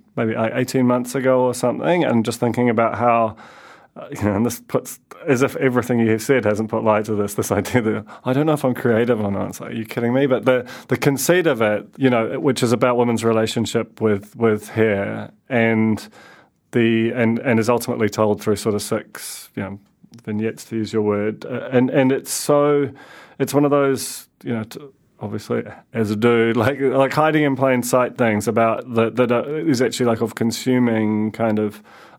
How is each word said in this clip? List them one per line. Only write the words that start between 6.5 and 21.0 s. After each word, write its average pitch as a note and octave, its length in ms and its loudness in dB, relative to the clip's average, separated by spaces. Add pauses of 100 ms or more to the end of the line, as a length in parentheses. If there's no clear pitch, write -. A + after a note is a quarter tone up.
put A2+ 160 -2
light G#2+ 180 4
to G#2+ 120 -4
this, G2+ 180 -2
this - 180 -4
idea G#2 300 0
that, G#2+ 240 -2 (180)
"I B2+ 80 -2
don't C#3+ 140 2
know D#3+ 80 2
if D3 100 -2
I'm B2+ 100 2
creative A#2 460 2
or G2+ 120 -2
not." G2 180 -4
It's G2+ 100 -14
like, - 120 -12
"Are A#2+ 40 -10
you A2+ 100 -6
kidding A#2+ 280 -2
me?" C#3 140 2
But A#2+ 180 0
the, B2+ 200 2 (220)
the B2 100 0
conceit D#3+ 480 2
of C3 160 2
it, G#2 240 0 (120)
you C3 120 2
know, A#2+ 300 0
which C#3 240 0
is A#2 80 2
about B2 240 4
women's A#2 300 2
relationship A2+ 720 0
with, G#2 380 0
with A2 320 0
hair G#2+ 640 -2 (180)
and A2+ 580 0 (640)
the, A2+ 400 2
and, A#2 280 0
and A2+ 200 2
is A2 100 0
ultimately A#2+ 400 0
told G#2 320 0
through G#2+ 140 0
sort G#2 200 -2
of G#2 60 -4
six, - 760 -8
you G#2 80 -6
know, G2 160 -10 (440)
vignettes, A2 420 -4
to A2+ 100 -10
use G#2+ 180 -4
your A2 80 0